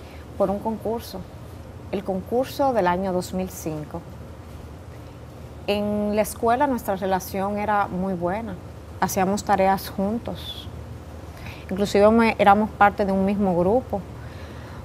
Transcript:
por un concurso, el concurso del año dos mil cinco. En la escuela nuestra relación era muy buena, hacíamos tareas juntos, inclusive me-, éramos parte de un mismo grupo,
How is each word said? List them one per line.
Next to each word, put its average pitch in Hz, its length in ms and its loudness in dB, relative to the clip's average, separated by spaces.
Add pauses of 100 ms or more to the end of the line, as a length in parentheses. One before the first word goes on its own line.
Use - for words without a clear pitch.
(380)
por 196 120 4
un 202 100 -2
concurso, 220 600 -4 (760)
el 196 100 -4
concurso 247 680 0
del 202 140 4
año 185 260 2
dos 180 200 -2
mil 185 160 -4
cinco. 156 520 -8 (1600)
En 208 520 2
la 214 40 4
escuela 233 460 2
nuestra 226 300 0
relación 190 600 0
era 208 300 2
muy 185 280 -2
buena, 185 400 -2 (440)
hacíamos 190 460 2
tareas 190 420 4
juntos, - 800 -4 (1040)
inclusive 202 400 6
me-, 233 260 6
éramos 208 320 6
parte 202 360 4
de 190 80 2
un 190 100 2
mismo 196 340 2
grupo, 202 440 2 (840)